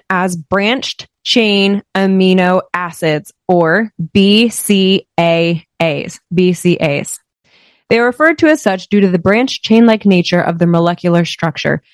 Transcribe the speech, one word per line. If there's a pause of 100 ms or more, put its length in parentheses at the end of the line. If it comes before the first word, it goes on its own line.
as
branched (160)
chain (140)
amino (100)
acids, (160)
or (180)
B
C (100)
A (140)
As, (140)
B
C
As. (680)
They
are
referred
to
as
such
due
to
the
branched
chain-like
nature
of
their
molecular
structure. (100)